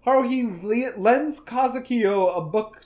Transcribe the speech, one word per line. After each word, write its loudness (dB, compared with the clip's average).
Haruhi 0
le-, -2
lends 2
Kazukiyo 0
a -2
book -4